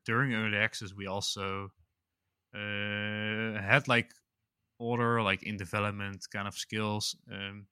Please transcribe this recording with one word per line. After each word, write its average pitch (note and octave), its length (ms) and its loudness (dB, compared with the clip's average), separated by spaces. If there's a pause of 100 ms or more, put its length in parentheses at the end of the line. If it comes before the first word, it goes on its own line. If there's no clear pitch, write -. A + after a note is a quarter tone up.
during A#2+ 300 4
early G#2+ 240 2
access, G#2+ 360 -2
we G2+ 120 -8
also G2 640 -2 (840)
uh, G#2 1080 -2
had, A#2+ 280 4
like, A#2+ 240 4 (680)
other, A#2 420 2
like, G2 200 4
in G#2 140 -4
development G2+ 760 -2
kind G2+ 160 -2
of F#2+ 60 -8
skills, G#2+ 600 -2 (160)
um, G2 400 -8